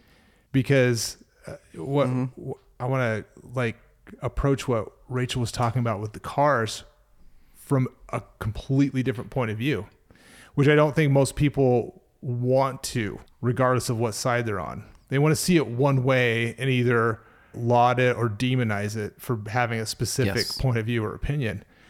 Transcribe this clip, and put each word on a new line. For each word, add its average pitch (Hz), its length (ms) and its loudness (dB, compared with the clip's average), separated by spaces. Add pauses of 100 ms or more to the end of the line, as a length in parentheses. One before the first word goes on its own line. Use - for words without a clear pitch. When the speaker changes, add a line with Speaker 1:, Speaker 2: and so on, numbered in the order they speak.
(520)
Speaker 1:
because, 123 680 2 (280)
uh, 120 100 -14 (180)
what 139 340 -2
Speaker 2:
Mm-hmm. 127 420 -4
Speaker 1:
wh-, - 40 -10 (260)
I 123 60 -6
wanna, 123 380 -2 (300)
like, 120 220 -4 (440)
approach 139 480 -2
what 113 200 -2 (200)
Rachel 127 320 -4
was 113 120 -4
talking 120 280 0
about 113 200 -2
with 107 120 -8
the - 80 -14
cars 135 640 0 (680)
from 131 340 0 (220)
a - 120 -6 (180)
completely 131 640 0
different 113 280 -4
point 120 200 -2
of 104 80 -6
view, 117 280 -4 (680)
which 143 140 4
I 151 60 8
don't 147 200 4
think 151 180 4
most 135 240 2
people 131 680 2 (180)
want 127 640 0
to, 107 360 -4 (200)
regardless 127 480 2
of 120 100 -2
what 113 160 -2
side 120 320 0
they're 101 140 -4
on. 73 240 -10 (240)
They 131 100 0
wanna 151 180 4
see 180 200 2
it 139 100 2
one 127 380 2
way 117 540 2
and 135 100 -2
either 120 520 2 (340)
laud 120 460 4
it 123 160 2
or 117 120 0
demonize 110 680 -2
it 104 240 -6
for 117 280 -4
having 117 320 0
a 110 60 -6
specific 113 500 -2
Speaker 2:
Yes. - 220 -4
Speaker 1:
point 127 200 0
of 110 80 -4
view 117 180 -2
or 101 100 -6
opinion. 143 500 -4 (260)